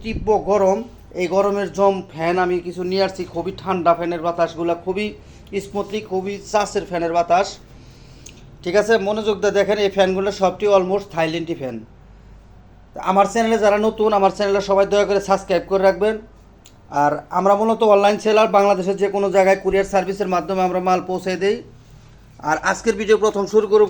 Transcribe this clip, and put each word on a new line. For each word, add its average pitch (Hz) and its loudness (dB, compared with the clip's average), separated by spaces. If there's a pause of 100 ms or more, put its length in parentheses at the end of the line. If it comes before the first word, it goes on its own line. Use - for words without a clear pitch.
তীব্র 214 -2
গরম, 196 0 (320)
এই 180 -2
গরমের 196 -2
জম 196 0 (100)
ফ্যান 165 -2
আমি 180 0
কিছু 180 -8
নিয়ে 190 -2
আসছি। 185 -4
খুবই 175 -8
ঠান্ডা 170 0
ফ্যানের 170 -4
বাতাসগুলো, 170 -2 (100)
খুবই 202 -6 (460)
স্মুথলি, 202 -8
খুবই 190 -6 (180)
চাষের 208 -2
ফ্যানের 170 -4
বাতাস। 170 0 (1040)
ঠিক 170 -6
আছে, 208 4
মনোযোগ 208 -2
দিয়ে 196 0
দেখেন, 196 2
এই 202 0
ফ্যানগুলো 190 0
সবটি 190 -2
almost 196 2
থাইল্যান্ডি 165 -4
ফ্যান। 127 -10 (1200)
আমার 196 4
চ্যানেলে 226 2
যারা 208 4
নতুন, 214 0
আমার 196 4
চ্যানেলটা 196 0
সবাই 196 2
দয়া 202 2
করে 196 0
সাবস্ক্রাইব 190 0
করে 190 0
রাখবেন। 196 2 (720)
আর 147 2 (180)
আমরা 190 2
মূলত 220 0
অনলাইন 202 4
সেলার, 214 2
বাংলাদেশের 196 2
যে 196 0
কোনো 202 -2
জায়গায় 190 4
কুরিয়ার 190 0
সার্ভিসের 190 -2
মাধ্যমে 185 -2
আমরা 185 0
মাল 185 0
পৌঁছে 185 -4
দেই। 202 -2 (760)
আর 151 -2
আজকের 190 -2
ভিডিও 208 2
প্রথম 202 0
শুরু 208 2
করব 208 4